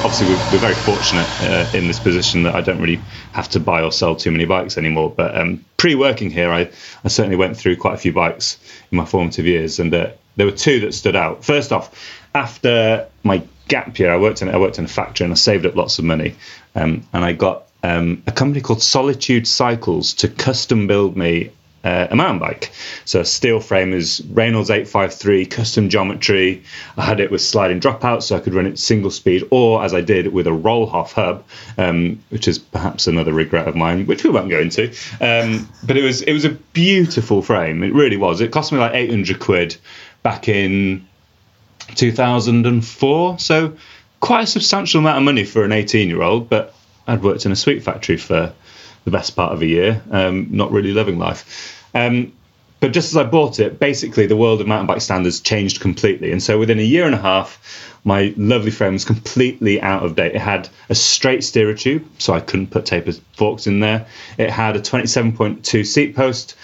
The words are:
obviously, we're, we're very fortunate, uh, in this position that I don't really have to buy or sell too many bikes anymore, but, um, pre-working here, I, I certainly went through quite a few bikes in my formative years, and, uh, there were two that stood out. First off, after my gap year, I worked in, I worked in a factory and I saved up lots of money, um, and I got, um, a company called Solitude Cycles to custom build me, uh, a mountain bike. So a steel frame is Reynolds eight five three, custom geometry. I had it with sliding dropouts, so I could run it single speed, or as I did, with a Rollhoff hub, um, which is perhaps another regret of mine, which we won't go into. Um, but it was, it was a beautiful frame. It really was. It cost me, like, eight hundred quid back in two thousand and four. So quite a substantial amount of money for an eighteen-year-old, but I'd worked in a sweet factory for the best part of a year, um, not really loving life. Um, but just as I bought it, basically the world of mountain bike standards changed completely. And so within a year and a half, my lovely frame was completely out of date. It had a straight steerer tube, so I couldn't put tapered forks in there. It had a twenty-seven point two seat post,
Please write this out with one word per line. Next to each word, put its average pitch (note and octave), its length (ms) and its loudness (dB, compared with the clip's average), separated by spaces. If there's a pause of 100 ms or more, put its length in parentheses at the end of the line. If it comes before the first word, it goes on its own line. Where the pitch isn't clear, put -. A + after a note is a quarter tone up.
obviously, - 240 0
we're, F#2 240 2
we're G2 60 4
very G2 160 2
fortunate, F#2 520 0 (140)
uh, F2 360 0
in F2+ 120 0
this E2+ 100 -2
position F2+ 460 0
that E2 100 0
I F2 60 0
don't F2+ 200 -2
really E2+ 200 0 (320)
have - 180 -8
to G2 100 0
buy E2 220 0
or D#2+ 100 0
sell E2 220 0
too - 160 -4
many E2 140 2
bikes F2+ 340 -2
anymore, D#2+ 320 0
but, - 260 -2
um, E2+ 280 -4 (200)
pre-working C3 460 2
here, F2 200 0
I, F2 200 0 (340)
I G#2 40 0
certainly G2 280 0
went F#2 220 0
through F2+ 180 0
quite F#2 160 -2
a A2 60 -6
few F2+ 120 0
bikes E2+ 480 -2 (320)
in A2+ 60 0
my E2 80 0
formative E2+ 400 -2
years, E2 340 0
and, E2+ 140 0
uh, E2+ 200 0 (240)
there G2+ 100 4
were G2 60 0
two C3+ 280 2
that G#2 140 -4
stood F#2 200 -2
out. E2 300 -2
First D3 280 0
off, - 200 -4 (420)
after A#2 720 0 (160)
my F#2+ 200 2 (260)
gap A#2+ 300 -4
year, F2+ 120 4
I F2 60 2
worked G#2 240 2
in, F#2 80 -4
I F#2 80 0
worked F#2 220 0
in E2+ 80 -4
a - 20 -10
factory - 360 -4
and F2 100 -2
I - 20 0
saved F#2+ 300 2
up F2 100 0
lots - 220 -2
of E2 80 -2
money, D#2+ 300 0 (380)
um, D#2+ 380 -2
and F2 100 0
I F2 120 0
got, F#2 300 0 (180)
um, E2+ 440 0
a A2 60 -4
company C#3 300 0
called A2+ 200 0
Solitude C3 640 0
Cycles A#2 680 0
to - 140 0
custom A#2+ 580 0
build G2 320 2
me, E2+ 320 0 (340)
uh, F2+ 260 0
a G#2+ 60 0
mountain C#3+ 220 2
bike. - 340 -8 (320)
So - 160 0
a E2+ 60 -2
steel A#2 340 0
frame F#2 320 0
is F2 380 -4
Reynolds A2 400 2
eight G#2 180 0
five G2 240 0
three, G2 320 2
custom A2 460 0
geometry. F#2+ 720 0 (340)
I - 80 -4
had G#2+ 160 0
it G2 100 0
with G2 120 -2
sliding F#2 360 2
dropouts, A#2+ 440 0
so G2 140 -2
I E2+ 40 -2
could F2+ 140 -4
run F#2+ 120 2
it G2 120 -6
single G2+ 320 2
speed, F#2 400 0
or A2+ 340 4
as F2+ 80 0
I F2+ 80 2
did, F2+ 320 0
with F2+ 140 0
a E2+ 40 2
Rollhoff F#2+ 640 0
hub, F2+ 320 -2 (320)
um, F2 540 0
which - 180 -2
is E2 100 0
perhaps - 480 -6
another E2 280 0
regret D#2+ 340 0
of D#2 80 -4
mine, E2+ 300 0
which - 180 -2
we E4 60 6
won't G2 180 0
go D#2+ 120 0
into. G2+ 340 -2 (260)
Um, A2+ 480 0 (140)
but B2+ 160 0
it C#3 40 2
was, B2+ 200 0
it D#3 100 0
was D3+ 140 0
a C#3 100 0 (160)
beautiful E3 720 2
frame. E2+ 400 0
It G2 100 -2
really C3 240 4
was. F2+ 240 0
It A2+ 100 0
cost D#3 220 -2
me, C#3+ 60 0
like, A#2 160 2
eight A#2+ 160 0
hundred F#2+ 280 -2
quid F2 380 0 (460)
back A2 260 -2
in G2 580 0 (920)
two A#2+ 160 4
thousand A#2+ 520 2
and A#2+ 180 2
four. E3 560 0
So D#3 380 0 (440)
quite A3+ 240 2
a - 20 -2
substantial G3 540 0
amount D#3 180 2
of C#3 60 2
money C3+ 200 2
for G#2 220 0
an G#2+ 60 0
eighteen-year-old, G#2 760 0
but - 260 -2 (320)
I'd A2+ 160 0
worked G2 220 0
in G2 80 2
a G2 40 0
sweet - 260 0
factory - 340 -2
for E2 380 -2 (500)
the - 60 -2
best F2+ 260 -2
part F2 160 0
of D#2 80 -4
a D#2+ 60 0
year, F2+ 440 2
um, F#2+ 400 0
not G2+ 220 -2
really G2+ 220 0
loving G2+ 240 0
life. - 540 -8 (240)
Um, A#2+ 360 0 (480)
but C3+ 120 2
just E3 200 -2
as D#3 40 2
I D3+ 60 4
bought C3 380 2
it, G#2 180 0
basically C#3 480 0
the G#2+ 100 4
world A2 240 4
of G2 60 -2
mountain G2+ 220 0
bike F2 140 0
standards F#2 380 0
changed G2+ 400 -2
completely. F2+ 520 0
And F#2 100 -2
so G#2+ 160 2
within A2 220 2
a - 20 2
year D3+ 220 4
and C#3+ 100 2
a A2 40 -2
half, - 720 -4 (100)
my G2 340 2
lovely G#2+ 360 2
frame G2 220 0
was G2 100 -4
completely A2+ 760 0
out G2 220 0
of E2 140 -2
date. E2+ 180 0
It G2 60 -2
had G2 280 -2 (200)
a A#2+ 80 0
straight - 480 0
steerer G#2+ 300 2
tube, C#3+ 300 -2 (140)
so - 140 -2
I E2+ 80 2
couldn't F#2+ 320 -4
put - 140 -2
tapered F2 340 -4 (160)
forks G#2+ 320 -2
in G2+ 100 2
there. G#2+ 280 0 (320)
It A2+ 120 0
had A2 240 0
a G2+ 60 -2
twenty-seven A#2 560 0
point G#2+ 280 -2
two G#2+ 200 0
seat - 320 0
post, C3 480 -2